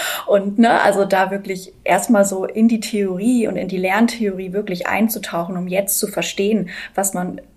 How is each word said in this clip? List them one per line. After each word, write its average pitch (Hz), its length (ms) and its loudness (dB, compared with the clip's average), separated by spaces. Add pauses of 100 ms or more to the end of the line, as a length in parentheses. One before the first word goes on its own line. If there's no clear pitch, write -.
(260)
Und, 202 320 2
ne, 233 220 6
also 196 240 4
da 190 260 2
wirklich 196 420 -8 (120)
erstmal 196 400 4
so 190 200 -2
in 220 220 2
die 226 140 2
Theorie 208 640 0
und 185 100 -4
in 180 120 -4
die 185 100 -4
Lerntheorie 190 760 0
wirklich 196 360 -4
einzutauchen, 190 680 -2
um 180 120 -6
jetzt 196 300 -2
zu 202 100 -2
verstehen, 202 600 -2 (260)
was 196 180 -2
man 180 260 -6 (160)